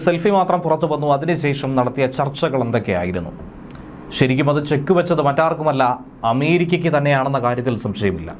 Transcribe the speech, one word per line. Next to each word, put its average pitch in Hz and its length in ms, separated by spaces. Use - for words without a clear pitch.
സെൽഫി 175 320
മാത്രം 180 280
പുറത്തു 156 280
വന്നു, 147 240
അതിനുശേഷം 143 640
നടത്തിയ 127 280
ചർച്ചകൾ 143 500
എന്തൊക്കെയായിരുന്നു? 92 680
ശരിക്കും 135 340
അത് 147 160
ചെക്ക് 147 300
വെച്ചത് 170 280
മറ്റാർക്കുമല്ല, 156 540
അമേരിക്കയ്ക്ക് 165 640
തന്നെയാണെന്ന 139 500
കാര്യത്തിൽ 120 300
സംശയമില്ല. 92 540